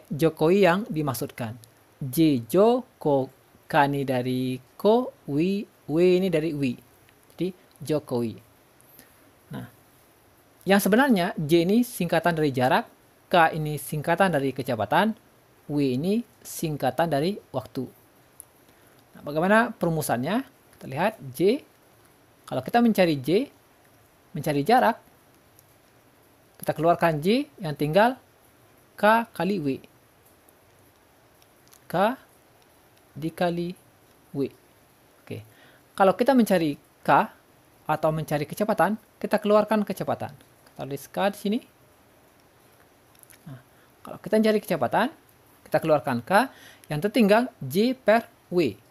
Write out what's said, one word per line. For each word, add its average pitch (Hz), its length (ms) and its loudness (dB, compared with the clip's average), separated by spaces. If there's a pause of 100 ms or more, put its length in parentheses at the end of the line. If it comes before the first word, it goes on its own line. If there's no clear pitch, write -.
Jokowi 160 560 2
yang 185 240 2
dimaksudkan. 135 720 -6 (400)
J 135 480 0
Joko, 180 800 0 (400)
K 151 160 2
ini 139 240 0
dari 127 480 -2 (240)
ko, 240 320 2 (160)
Wi, 185 400 -2 (240)
W 147 80 -2
ini 180 320 2
dari 156 240 -2
wi. 139 160 -2 (640)
Jadi 180 160 -6 (320)
Jokowi. 131 480 -4 (1200)
Nah, 127 160 -12 (960)
yang 196 160 4
sebenarnya 208 560 2
J 165 320 2
ini 226 160 4
singkatan 170 480 -2
dari 156 240 0
jarak, 139 320 2 (400)
K 170 320 4
ini 151 160 -6
singkatan 170 560 -2
dari 139 240 -2
kecepatan, 139 560 0 (560)
W 147 160 -2
ini 160 400 -2 (160)
singkatan 156 720 -4
dari 156 240 -2 (160)
waktu. 131 320 -8 (1400)
Nah, - 0 -
bagaimana 202 560 0
perumusannya? 160 720 -2 (320)
Kita - 80 -18
lihat 170 320 -4 (160)
J. 208 240 2 (880)
Kalau 131 160 -6
kita - 160 0
mencari 190 400 2
J, 175 320 -2 (800)
mencari 143 320 -2
jarak, 226 320 2 (1600)
kita - 160 -8
keluarkan 165 480 0
J, 226 400 0
yang 156 160 -8
tinggal 196 400 2 (800)
K 226 400 2
kali 185 240 -4
W. 147 80 -4 (2250)
K 202 320 0 (960)
dikali 170 640 -6 (560)
W. 139 160 -4 (720)
Oke. - 240 -14 (520)
Kalau 190 200 4
kita 240 160 2
mencari 185 480 2 (240)
K - 60 0 (800)
atau 156 280 0
mencari 151 320 -4
kecepatan, 202 480 0 (240)
kita 208 220 -2
keluarkan 208 420 2
kecepatan. 143 540 -6
Kita - 460 -20
tulis 139 280 -10
K - 60 -12 (140)
di 196 80 -12
sini. 208 200 -2 (1900)
Nah, 127 80 -18 (400)
kalau - 240 -16
kita 214 160 0
mencari 214 240 2
kecepatan, 165 440 -2 (600)
kita 156 120 0
keluarkan 139 440 0
K, 214 240 2 (400)
yang 151 160 -4
tertinggal 226 480 2 (120)
J 208 320 -2
per 226 320 0 (200)
W. 160 320 -2 (120)